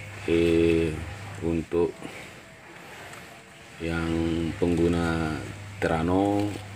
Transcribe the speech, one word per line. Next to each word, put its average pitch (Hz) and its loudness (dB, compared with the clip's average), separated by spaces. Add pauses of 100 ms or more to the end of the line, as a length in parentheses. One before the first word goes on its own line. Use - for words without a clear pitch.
(300)
eh, 82 4 (480)
untuk 82 0 (1900)
yang 82 0 (560)
pengguna 85 2 (480)
Terano, 92 2 (300)